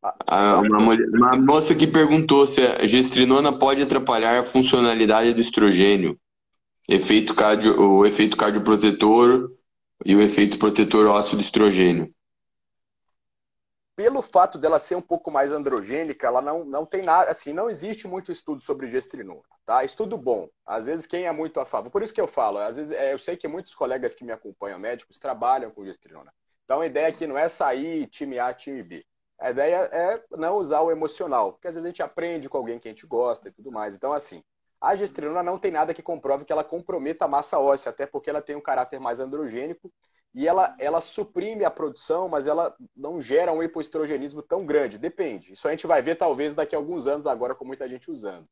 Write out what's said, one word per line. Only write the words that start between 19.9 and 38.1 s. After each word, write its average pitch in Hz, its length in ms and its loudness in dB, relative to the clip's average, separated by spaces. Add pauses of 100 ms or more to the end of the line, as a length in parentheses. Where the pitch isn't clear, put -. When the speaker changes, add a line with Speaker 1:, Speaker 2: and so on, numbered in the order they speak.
Speaker 1:
bom. 120 320 -4 (160)
Às 110 220 -8
vezes 160 200 -8
quem 180 200 -8
é 165 60 -6
muito 156 280 -8
a 127 60 -8
favor, 117 240 -8
por 196 120 -2
isso - 120 -10
que 220 60 -4
eu 175 60 -2
falo, 107 320 -4
às 110 180 -6
vezes, 151 160 -12
é, 135 200 -4
eu 139 60 -6
sei 175 180 -10
que - 100 -14
muitos 165 280 -12
colegas 127 400 -6
que - 100 -20
me 120 80 -12
acompanham, 101 460 -14
médicos, 120 400 -12
trabalham 123 520 -4
com 104 140 -20
gestrinona. 82 480 -20 (320)
Então 135 160 -2
a 165 60 -4
ideia 151 220 -2
aqui 160 180 -6
não 139 100 -8
é 160 120 0
sair 147 580 -6
time 135 320 -12
A, 123 160 -4
time 135 280 -14
B. 85 220 -20 (360)
A 127 100 -4
ideia 156 420 0
é 185 300 -4 (160)
não 170 180 -4
usar 156 260 -2
o 165 80 0
emocional, 151 600 -4
porque - 140 -18
às 170 80 -12
vezes 165 100 -12
a 175 60 -8
gente 175 120 -10
aprende 165 460 -8
com - 80 -10
alguém 117 220 -8
que - 80 -20
a 113 60 -14
gente - 140 -20
gosta 117 420 -4
e 92 40 -20
tudo 123 200 -20
mais. 107 220 -10
Então, 139 180 -8
assim, 143 280 -10 (400)
a 180 140 0
gestrinona 175 480 -8
não 180 160 -6
tem 185 140 -6
nada 160 200 -4
que - 100 -10
comprove 143 420 -6
que - 80 -8
ela 151 100 -4
comprometa 160 600 -8
a 160 40 -2
massa 143 300 -2
óssea, 139 320 0
até 139 160 -10
porque 143 240 -10